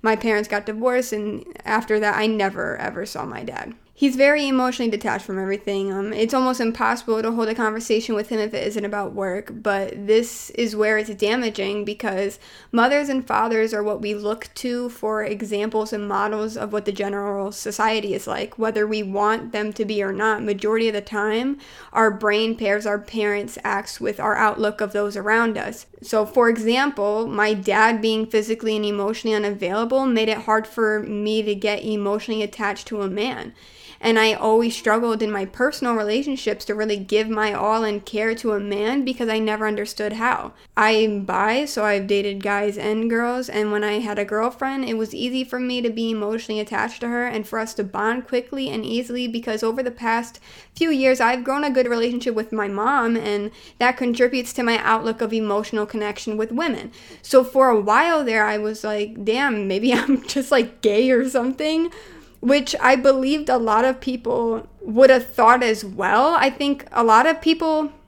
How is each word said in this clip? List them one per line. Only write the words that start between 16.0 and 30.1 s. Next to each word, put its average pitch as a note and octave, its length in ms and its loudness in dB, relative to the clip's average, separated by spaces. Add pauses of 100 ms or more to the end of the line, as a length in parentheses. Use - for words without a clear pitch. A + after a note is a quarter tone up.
models G#3+ 480 -2
of G#3 160 -6
what G#3 140 -4
the G#3 60 -2
general G3+ 600 -4
society G#3+ 640 -2
is - 140 -6
like. - 320 -6
Whether A3 260 0
we G#3+ 160 -2
want G#3 500 -2
them G#3+ 220 -4
to A3 100 -4
be G#3 200 -2
or G3 100 -2
not, G#3+ 300 0
majority G#3+ 460 0
of G#3+ 40 -2
the G3+ 80 -2
time, A3 560 -2 (340)
our A3 200 4
brain G#3+ 440 2
pairs G#3 300 0
our G#3 140 0
parents' G#3 640 -4
acts G3+ 360 -4
with G#3 200 -4
our G3+ 160 0
outlook G#3+ 440 0
of G3+ 140 -2
those G#3 240 -2
around G#3+ 400 2
us. - 300 -10 (160)
So, G#3+ 200 0
for A#3 260 4
example, A3+ 760 0
my G#3+ 300 0
dad G#3 440 4
being A3 280 0
physically A3 480 -2
and G#3+ 100 -2
emotionally G#3 500 -2
unavailable G#3 680 0
made A3+ 240 2